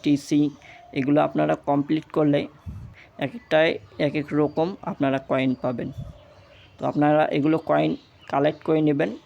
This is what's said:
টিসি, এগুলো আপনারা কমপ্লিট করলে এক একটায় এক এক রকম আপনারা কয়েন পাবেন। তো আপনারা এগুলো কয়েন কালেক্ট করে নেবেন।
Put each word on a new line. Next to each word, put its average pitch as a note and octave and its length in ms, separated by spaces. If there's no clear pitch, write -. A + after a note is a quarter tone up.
টিসি, D3 400
এগুলো C#3+ 200
আপনারা D#3 260
কমপ্লিট D3 380
করলে D3 240
এক C3+ 140
একটায় D#3+ 340
এক C#3 140
এক C#3+ 80
রকম D3+ 280
আপনারা C3+ 280
কয়েন C3 200
পাবেন। B2+ 260
তো - 140
আপনারা D3+ 320
এগুলো D#3 200
কয়েন D3+ 200
কালেক্ট D3+ 340
করে D#3+ 220
নেবেন। D3+ 220